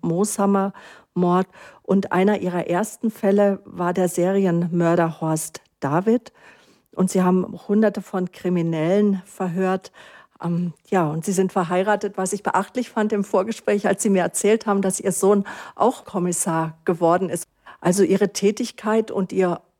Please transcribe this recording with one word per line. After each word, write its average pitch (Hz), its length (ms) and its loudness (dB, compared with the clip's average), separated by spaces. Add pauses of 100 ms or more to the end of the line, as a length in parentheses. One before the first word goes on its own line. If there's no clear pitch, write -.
Mooshammer-Mord. 185 1400 0 (340)
Und - 320 0
einer 196 280 2
Ihrer 175 260 -4
ersten 214 440 -2
Fälle 202 540 2
war 175 300 -4
der 180 140 2
Serienmörder 170 1120 0
Horst 156 400 -4 (180)
David. 190 540 0 (600)
Und 185 160 0
Sie 185 120 0
haben 185 440 0
Hunderte 208 360 0
von 185 280 -6
Kriminellen 180 920 0
verhört. 185 680 -4 (520)
Ähm, 175 300 -2 (160)
ja, 175 200 0
und 160 160 -6
Sie 208 60 -4
sind 190 220 0
verheiratet, 190 640 0
was 190 160 -4
ich 208 100 -6
beachtlich - 480 -4
fand 214 220 -2
im 202 100 0
Vorgespräch, 208 640 -2
als 190 160 0
Sie 220 80 2
mir 185 120 2
erzählt 214 440 0
haben, 196 160 0
dass 190 160 -2
Ihr 190 140 -2
Sohn 196 320 2 (320)
auch - 280 0
Kommissar 170 800 -2
geworden 170 440 2
ist. - 180 -6 (340)
Also 190 220 2
Ihre 190 300 2
Tätigkeit 220 800 -2
und 190 200 -4
Ihr 180 280 0 (200)